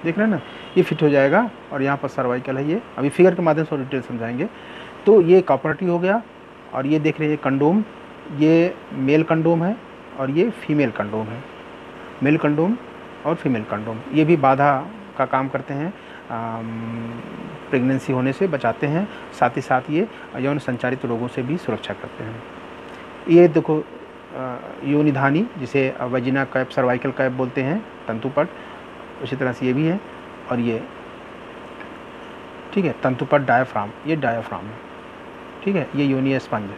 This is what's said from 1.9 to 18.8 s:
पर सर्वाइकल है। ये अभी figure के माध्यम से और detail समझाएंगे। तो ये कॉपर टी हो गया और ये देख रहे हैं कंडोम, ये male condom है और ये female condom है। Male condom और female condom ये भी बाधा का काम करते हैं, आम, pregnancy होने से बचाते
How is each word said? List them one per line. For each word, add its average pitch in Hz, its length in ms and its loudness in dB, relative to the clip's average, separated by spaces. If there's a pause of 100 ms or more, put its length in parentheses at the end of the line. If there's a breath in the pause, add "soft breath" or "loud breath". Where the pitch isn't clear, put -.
पर 139 100 -4
सर्वाइकल 127 500 -2
है। 143 120 -2
ये 202 120 0 (160)
अभी 139 120 0
figure 175 260 6
के 180 60 -2
माध्यम 160 240 4
से 156 100 -4
और 139 80 -2
detail 131 180 -2
समझाएंगे। 120 460 -4 (580 loud breath)
तो 208 160 10
ये 175 200 8
कॉपर 147 320 2
टी 185 120 -4
हो 175 140 2
गया 196 220 2 (520)
और 131 120 -2
ये 151 140 4
देख 151 200 0
रहे 151 100 0
हैं 151 80 2
कंडोम, 147 460 4 (540)
ये 165 380 6 (180)
male 143 300 4
condom 165 400 2
है 208 140 0 (400)
और 135 140 -2
ये 175 180 2
female 147 420 0
condom 107 360 -4
है। 117 160 -10 (800)
Male 147 140 6
condom 156 400 2 (480)
और 160 100 0
female 123 280 -2
condom 110 360 -6 (140)
ये 151 120 6
भी 165 120 6
बाधा 135 480 4 (320)
का 131 80 2
काम 131 240 0
करते 135 240 -6
हैं, 156 200 -4 (380 loud breath)
आम, 113 800 -8 (580)
pregnancy 131 440 2
होने 131 200 2
से 196 140 0
बचाते 139 400 0